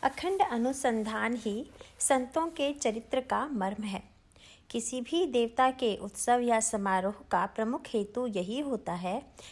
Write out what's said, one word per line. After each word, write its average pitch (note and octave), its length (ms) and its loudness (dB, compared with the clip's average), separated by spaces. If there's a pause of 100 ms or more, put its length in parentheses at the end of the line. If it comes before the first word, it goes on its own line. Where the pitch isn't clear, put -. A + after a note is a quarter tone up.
अखंड F4 380 0
अनुसंधान A3+ 920 0
ही A3 360 -4 (280)
संतों C4+ 480 2
के D4 260 -2
चरित्र A#3+ 480 -2
का B3 260 0
मर्म G#3 360 -2
है। G3 200 -6 (680)
किसी A#3+ 320 -4
भी E4+ 240 2
देवता B3 460 4
के B3 240 0
उत्सव A#3+ 440 0
या A#3 200 4
समारोह G3+ 720 0
का F#3 140 4
प्रमुख A3 420 -2
हेतु A3 400 -2
यही G3+ 320 -2
होता C4 340 -4
है F#3 280 -4 (300)